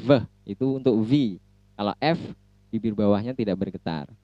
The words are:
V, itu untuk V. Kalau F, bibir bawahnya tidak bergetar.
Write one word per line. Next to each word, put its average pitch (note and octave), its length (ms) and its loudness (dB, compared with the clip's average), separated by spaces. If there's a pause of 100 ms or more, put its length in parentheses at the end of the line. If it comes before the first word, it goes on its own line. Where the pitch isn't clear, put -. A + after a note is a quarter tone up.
V, A2 80 -8 (400)
itu G2+ 160 -4 (160)
untuk B2+ 240 4
V. A#2+ 320 2 (400)
Kalau G2+ 240 -2
F, D#3 180 0 (540)
bibir A2 240 -2
bawahnya G#2 400 2
tidak G2 240 -2
bergetar. F2 480 -6 (140)